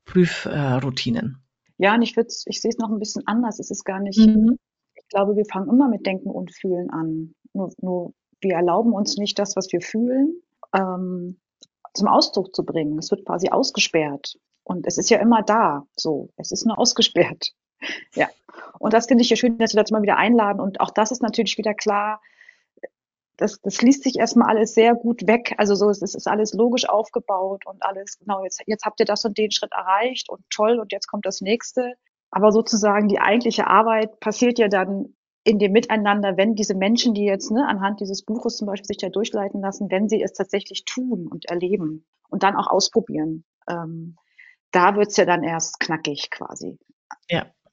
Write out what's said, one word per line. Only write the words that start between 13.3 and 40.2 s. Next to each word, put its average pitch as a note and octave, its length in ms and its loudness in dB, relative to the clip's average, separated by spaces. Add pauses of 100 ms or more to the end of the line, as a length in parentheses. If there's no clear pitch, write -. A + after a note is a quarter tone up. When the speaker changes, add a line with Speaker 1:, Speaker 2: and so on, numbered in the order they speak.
Speaker 2:
ausgesperrt. D#3+ 840 -2 (280)
Und - 220 -6
es - 120 -4
ist - 120 2
ja G#3+ 80 6
immer A3+ 240 4
da, G#3 420 2 (120)
so. D3 400 -4
Es - 160 -12
ist G3 140 -2
nur A3+ 120 -2
ausgesperrt. - 760 2 (280)
<laughs> - 340 -12
Ja. - 140 0 (500)
Und G#3+ 140 -2
das A3+ 140 4
finde A#3+ 160 6
ich A#3+ 80 4
ja A3 60 4
schön, A#3 220 2
dass A3+ 160 0
wir G#3 80 6
das G#3 80 -2
mal G#3+ 120 0
wieder G3 160 2
einladen. G3+ 420 4
Und F#3+ 200 -2
auch - 100 0
das A3 220 0
ist A#3+ 100 -8
natürlich A3 360 -2
wieder G#3+ 160 -2
klar, G#3 460 -2 (1160)
das, - 260 -4
das - 180 -4
liest C4+ 240 4
sich B3+ 140 -2
erstmal A#3 300 2
alles A3 260 2
sehr A#3 200 6
gut A#3 320 -4
weg. A3 300 2
Also G3+ 180 2
so, G3+ 140 2
es G3+ 140 0
ist, G3 120 -6
ist - 140 -6
alles G#3+ 240 0
logisch A#3+ 360 2
aufgebaut G3 760 -2
und F#3+ 160 -16
alles, G3 360 -6
genau, F#3+ 260 -4
jetzt, - 220 -10
jetzt G#3+ 180 -4
habt - 160 -2
ihr G#3+ 60 2
das G#3 180 -2
und G#3+ 140 -6
den G#3+ 120 0
Schritt - 220 -4
erreicht G#3 560 -2
und F#3+ 220 -14
toll A3+ 280 2
und G#3+ 140 -8
jetzt G3 140 -8
kommt G#3 200 -8
das F#3+ 140 -6
nächste. A#3+ 540 -4 (360)
Aber G#3 220 6
sozusagen G#3 560 2
die G3 100 2
eigentliche A3+ 480 2
Arbeit A3 540 2
passiert A#3+ 380 0
ja G#3+ 100 4
dann G3 460 -2 (280)
in G#3+ 160 4
dem G3 140 2
Miteinander, G#3 640 2
wenn G#3 180 2
diese G3+ 200 -2
Menschen, G#3+ 400 2
die G3+ 100 -2
jetzt, G3+ 260 -2
ne, A#3+ 160 0
anhand G3 340 -2
dieses G3 220 -8
Buches A3+ 360 -6
zum G#3+ 80 -6
Beispiel G3 200 -8
sich G3+ 120 -8
da F#3+ 100 -6
durchleiten G3+ 540 -4
lassen, F#3+ 280 -6
wenn G3 180 0
sie G#3+ 140 0